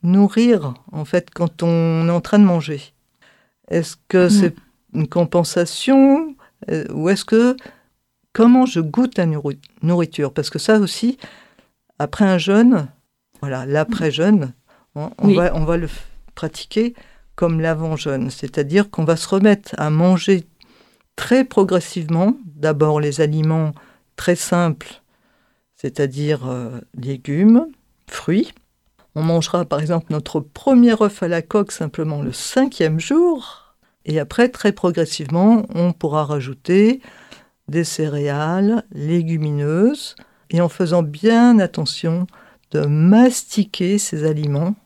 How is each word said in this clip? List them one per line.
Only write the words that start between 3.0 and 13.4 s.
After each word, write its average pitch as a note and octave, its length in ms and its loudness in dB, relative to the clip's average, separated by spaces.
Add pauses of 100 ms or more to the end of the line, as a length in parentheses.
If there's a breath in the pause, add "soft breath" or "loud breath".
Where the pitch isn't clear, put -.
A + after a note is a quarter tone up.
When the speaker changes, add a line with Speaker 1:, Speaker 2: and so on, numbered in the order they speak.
Speaker 1:
Est-ce - 280 -4 (100)
que F3+ 200 4
Speaker 2:
Mm. - 20 4
Speaker 1:
c'est G3 260 4 (380)
une D#3 160 -2
compensation, C4+ 1300 2 (360 soft breath)
euh, D#3+ 220 -4
ou D#3 160 -2
est-ce F#3+ 160 -2
que, A#3+ 320 2 (760 loud breath)
comment B3 340 6
je B3 140 -4
goûte A#3 380 -2
la F3+ 80 0
nourri-, D3 340 -4 (220)
nourriture ? E3 520 -2
Parce C#3+ 160 -4
que - 80 -10
ça G#3+ 220 2
aussi, A3+ 380 -2 (840 loud breath)
après - 240 -2
un F#3+ 140 2
jeûne, G3 500 2 (540)